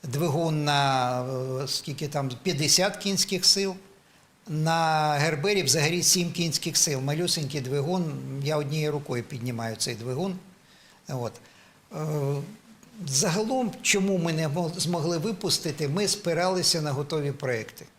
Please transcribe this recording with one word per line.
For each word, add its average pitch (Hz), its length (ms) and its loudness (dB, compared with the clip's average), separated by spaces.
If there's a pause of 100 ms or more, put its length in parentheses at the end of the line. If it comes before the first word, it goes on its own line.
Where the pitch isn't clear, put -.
двигун 151 600 0
на, 135 580 2 (420)
е, 135 40 -6
скільки 147 400 -6
там, 139 240 -2 (120)
п'ятдесят 180 540 4
кінських 196 480 0
сил, 196 300 4 (720)
на 156 720 2
«Гербері» 165 440 2
взагалі 160 400 4
сім 175 280 4
кінських 165 460 -2
сил. 139 240 2
Малюсенький 151 600 -2
двигун, 143 520 -2 (300)
я 151 140 0
однією 151 340 0
рукою 139 320 -4
піднімаю 117 520 -6
цей 120 200 -4
двигун. 127 400 -4 (720)
От. 123 260 -6 (640)
Е, - 20 -6 (1080)
загалом, 220 640 0 (100)
чому 190 360 2
ми 165 160 0
не 160 140 0
мо-, 160 300 -2
змогли 170 400 0
випустити, 160 680 -2
ми 190 200 0
спиралися 175 760 2
на 151 100 -2
готові 143 400 -2
проекти. 127 540 -6 (140)